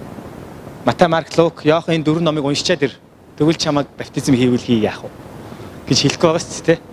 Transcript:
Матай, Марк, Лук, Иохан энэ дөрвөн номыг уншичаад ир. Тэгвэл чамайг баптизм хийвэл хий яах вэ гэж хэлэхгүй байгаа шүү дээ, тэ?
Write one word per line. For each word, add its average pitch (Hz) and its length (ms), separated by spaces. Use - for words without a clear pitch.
Матай, 143 260
Марк, 160 300
Лук, 165 240
Иохан 160 320
энэ 160 100
дөрвөн 160 220
номыг 151 240
уншичаад 151 320
ир. 127 160
Тэгвэл 160 220
чамайг 147 280
баптизм 139 340
хийвэл 123 300
хий 117 160
яах 101 240
вэ - 80
гэж 139 160
хэлэхгүй - 160
байгаа 165 160
шүү - 260
дээ, 165 140
тэ? - 140